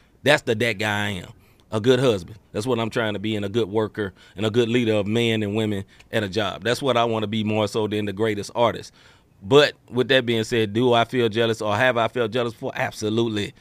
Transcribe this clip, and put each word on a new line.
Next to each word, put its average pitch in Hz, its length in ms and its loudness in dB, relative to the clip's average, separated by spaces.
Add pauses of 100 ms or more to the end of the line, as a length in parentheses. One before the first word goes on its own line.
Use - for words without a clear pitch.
(220)
That's 147 200 4
the 120 120 -2
that 110 240 -2
guy 104 280 -2
I 104 40 -4
am. 101 220 -10 (400)
A 110 80 -2
good 123 200 4
husband. 107 380 0 (140)
That's 107 140 -4
what 123 140 0
I'm 113 100 -4
trying 110 220 -2
to 101 80 -6
be, 110 160 -4
and 104 80 -4
a 101 60 -4
good 104 180 0
worker 104 460 -2 (220)
and 101 100 -2
a 110 40 0
good 117 200 2
leader 117 240 2
of 104 120 0
men 113 360 0
and 101 120 -4
women 107 300 -2 (280)
at 110 120 0
a 101 40 -4
job. 92 360 -4
That's 117 160 -2
what 127 160 0
I 117 80 4
wanna 110 220 -2
be 107 180 -2
more 107 240 0
so 107 200 -2
than 104 180 -4
the 101 80 -4
greatest 101 400 -4
artist. 107 380 0 (500)
But 127 300 6 (180)
with 120 180 0
that 131 160 4
being 113 200 0
said, 110 280 0
do 120 200 4
I 117 120 4
feel 117 240 0
jealous 113 320 0
or 107 160 -2
have 123 200 2
I 113 120 2
felt 117 220 -2
jealous 120 220 -2
before? 123 220 -10
Absolutely. 110 880 -2